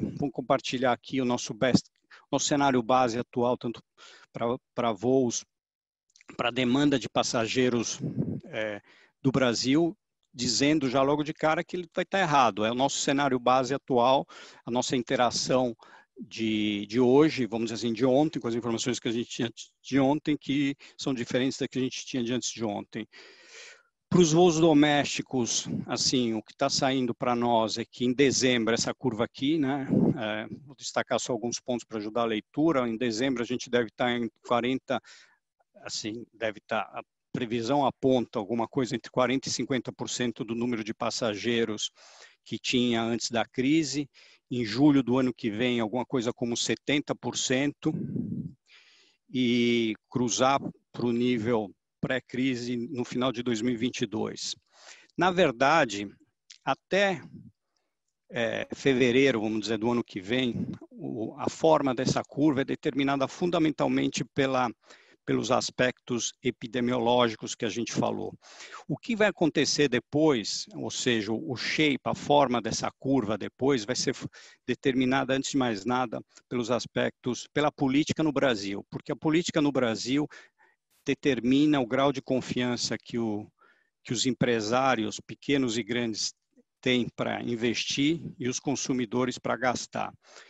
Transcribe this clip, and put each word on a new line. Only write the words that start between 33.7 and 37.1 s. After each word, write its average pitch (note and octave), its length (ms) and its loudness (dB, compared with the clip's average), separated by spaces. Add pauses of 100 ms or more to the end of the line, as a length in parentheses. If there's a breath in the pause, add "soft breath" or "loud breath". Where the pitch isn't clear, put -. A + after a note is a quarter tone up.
tá B2 220 -2
em A#2+ 180 -4 (160)
quarenta, B2 560 -2 (800 loud breath)
assim, A#2 500 -8
deve A2 280 -6
tá, G#2+ 220 -4 (120)
a - 80 -10 (300)